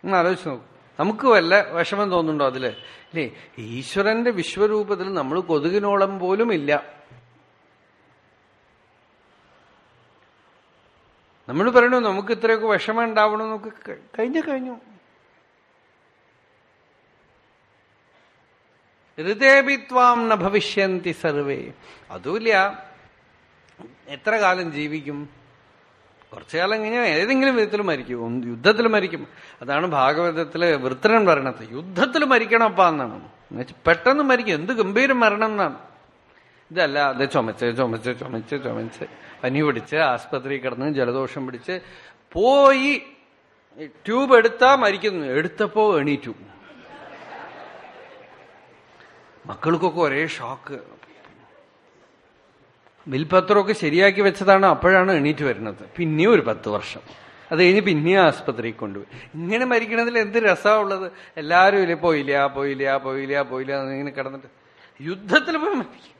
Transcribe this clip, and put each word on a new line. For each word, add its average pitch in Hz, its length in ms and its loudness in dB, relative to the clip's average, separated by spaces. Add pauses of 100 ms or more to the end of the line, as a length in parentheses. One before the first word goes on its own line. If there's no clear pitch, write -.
ഒന്ന് 190 140 0
ആലോചിച്ച് 175 320 0
നോക്കൂ. 120 160 -12 (340)
നമുക്ക് 214 280 0
വല്ല 190 440 4
വിഷമം 196 400 -2
തോന്നുന്നുണ്ടോ 156 340 0
അതില്? 127 220 -2 (460)
ഇല്ലേ? 151 180 -6 (260)
ഈശ്വരന്റെ 196 760 -2
വിശ്വരൂപത്തിൽ 202 840 -2
നമ്മൾ 151 260 -2
കൊതുകിനോളം 190 800 0
പോലും 196 340 2
ഇല്ല. 147 500 -2 (4000)
നമ്മൾ 185 220 0
പറയണു 247 260 4
നമുക്ക് 208 340 -2
ഇത്രയൊക്കെ 226 360 0
വിഷമം 220 360 0
ഉണ്ടാവണം, 214 460 0
നമുക്ക് 214 420 -12
ക-, - 60 -14 (220)
കഴിഞ്ഞ 262 220 -2
കഴിഞ്ഞു. 262 340 -6 (4000)
ഹൃദയപിത്വാം 247 1120 2
ന 220 60 4
ഭവിഷ്യന്തി 190 760 -2
സർവേ. 139 600 -4 (400)
അതുമില്ല, 196 720 -2 (1200)
എത്ര 143 240 -6
കാലം 185 400 0
ജീവിക്കും? 147 580 -8 (1040)
കുറച്ചു - 240 -12
കാലം 208 260 -2
കഴിഞ്ഞാൽ 233 220 -2
ഏതെങ്കിലും 254 500 0
വിധത്തിൽ 208 260 0
മരിക്കും, 123 440 -4
ഒന്ന് 120 220 -6
യുദ്ധത്തിൽ 202 400 0
മരിക്കും. 190 400 -2 (340)
അതാണ് 139 260 -2
ഭാഗവതത്തില് 160 800 0
വൃത്രൻ 156 600 2
പറയണത്, 135 460 0
"യുദ്ധത്തിൽ 190 540 -2
മരിക്കണപ്പാ" 220 640 4
എന്നാണ്. 127 260 -4
എന്നുവെച്ചാൽ - 600 -14 (120)
പെട്ടെന്ന് 254 360 2
മരിക്കും. 240 300 0
എന്ത് 170 200 -4
ഗംഭീര 220 380 0
മരണം 220 340 2
എന്നാണ്. 196 340 -4 (920)
ഇതല്ല, 156 280 0
അത് 135 320 0
ചുമച്ച് 117 460 -2
ചുമച്ച് 123 420 -4
ചുമച്ച് 131 440 -10
ചുമച്ച് 113 420 -8 (380)
പനി 135 180 -2
പിടിച്ച് 139 340 -2
ആസ്പത്രിയിൽ 135 640 -2
കിടന്ന് 131 320 -6
ജലദോഷം 131 520 -4
പിടിച്ച് 127 340 -10 (520)
പോയി 269 720 4 (840)
ട്യൂബ് 247 500 2
എടുത്താ 233 400 6
മരിക്കുന്നു, 196 520 0
എടുത്തപ്പോ 180 720 0
എണീറ്റു. 139 340 -2 (3000)
മക്കൾക്കൊക്കെ 165 560 -2
ഒരേ 147 260 0
ഷോക്ക്. 131 520 -12 (2250)
ബിൽപത്രമൊക്കെ 185 680 2
ശരിയാക്കി 190 480 2
വെച്ചതാണ്, 196 440 4
അപ്പോഴാണ് 185 460 4
എണീറ്റ് 147 320 0
വരുന്നത്. 107 540 -6
പിന്നെയും 165 340 2
ഒരു 190 100 6
പത്ത് 110 280 -4
വർഷം, - 320 -6 (500)
അത് 160 80 -2
കഴിഞ്ഞ് 185 220 6
പിന്നെയും 180 400 2
ആസ്പത്രിയിൽ 117 520 0
കൊണ്ടുപോയി. 101 440 -12 (160)
ഇങ്ങനെ 196 320 -4
മരിക്കണതിൽ 233 520 -2
എന്ത് 208 200 0
രസമാ 208 360 2
ഉള്ളത്? 196 380 -2 (260)
എല്ലാരും 180 420 4
ഇല്ലേ, 170 160 2
"പോയില്ല, 143 520 0
പോയില്ല, 139 500 -2
പോയില്ല, 135 440 -4
പോയില്ല" 131 400 -6
എന്നിങ്ങനെ 135 280 -8
കിടന്നിട്ട് 135 380 -10 (540)
യുദ്ധത്തിൽ 208 560 -2
പോയി 339 180 -4
മരിക്കും. - 440 -10